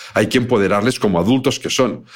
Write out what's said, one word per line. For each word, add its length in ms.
Hay 140
que 100
empoderarles 600
como 200
adultos 400
que 120
son, 340